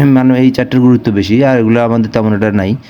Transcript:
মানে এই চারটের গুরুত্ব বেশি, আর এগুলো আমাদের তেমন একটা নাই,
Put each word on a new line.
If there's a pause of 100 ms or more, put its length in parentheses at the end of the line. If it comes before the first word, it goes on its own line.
মানে
এই
চারটের
গুরুত্ব
বেশি,
আর
এগুলো
আমাদের
তেমন
একটা
নাই, (140)